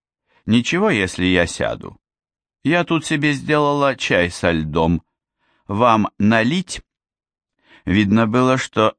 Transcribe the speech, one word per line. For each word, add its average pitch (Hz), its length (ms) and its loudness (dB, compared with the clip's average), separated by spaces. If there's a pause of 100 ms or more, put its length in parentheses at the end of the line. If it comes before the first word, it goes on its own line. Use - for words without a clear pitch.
(460)
Ничего, 160 440 0
если 95 360 -2
я 90 220 2
сяду. - 520 -8 (640)
Я 170 200 0
тут 165 220 -2
себе 147 280 -2
сделала 143 600 0
чай 90 340 0
со 87 220 -2
льдом. 80 520 0 (640)
Вам 110 500 2
налить? 113 640 0 (1040)
Видно 104 420 2
было, 127 300 2
что - 420 -2